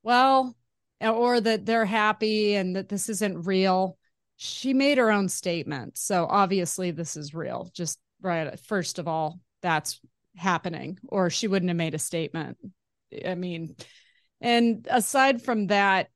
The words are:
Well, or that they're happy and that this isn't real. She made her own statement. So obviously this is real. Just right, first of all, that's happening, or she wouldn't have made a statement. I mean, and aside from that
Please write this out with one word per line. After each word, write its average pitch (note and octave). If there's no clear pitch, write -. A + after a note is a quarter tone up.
Well, B3+
or A#3+
that A3
they're A3+
happy G#3+
and F#3
that F#3+
this G3+
isn't F#3+
real. F#3+
She -
made C#4
her A3+
own G3+
statement. D3+
So F3+
obviously F#3
this D3+
is D3
real. C#3
Just -
right, E3
first -
of E3+
all, D#3+
that's D#3+
happening, D#3+
or F#3
she G#3
wouldn't F#3
have E3+
made D#3+
a D#3+
statement. -
I F3+
mean, E3+
and A#3
aside C4
from G#3+
that G3